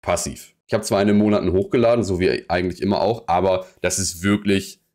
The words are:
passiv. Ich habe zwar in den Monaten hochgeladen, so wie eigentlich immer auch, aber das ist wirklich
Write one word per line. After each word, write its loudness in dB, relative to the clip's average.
passiv. -6
Ich -4
habe -2
zwar 0
in 4
den 4
Monaten 2
hochgeladen, 2
so -2
wie -2
eigentlich -2
immer 0
auch, -2
aber 0
das -2
ist -6
wirklich 0